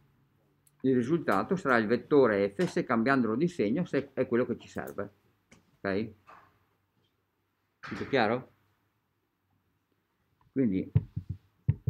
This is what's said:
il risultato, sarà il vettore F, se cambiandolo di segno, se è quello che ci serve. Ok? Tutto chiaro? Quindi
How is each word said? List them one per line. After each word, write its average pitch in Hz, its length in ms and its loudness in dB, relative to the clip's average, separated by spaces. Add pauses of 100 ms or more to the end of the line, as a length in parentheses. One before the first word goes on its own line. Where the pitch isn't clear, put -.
(840)
il 131 120 2
risultato, 123 640 0
sarà 135 200 2
il 107 120 2
vettore 117 680 2
F, 185 120 -2
se 175 180 -4
cambiandolo 117 500 2
di 156 140 0
segno, 139 360 -2
se - 280 -4
è 127 160 -4
quello 120 180 0
che 110 100 -4
ci - 120 -18
serve. 71 440 -10 (680)
Ok? 104 320 -4 (1700)
Tutto 104 260 -10
chiaro? 123 460 0 (2000)
Quindi 107 400 -2 (960)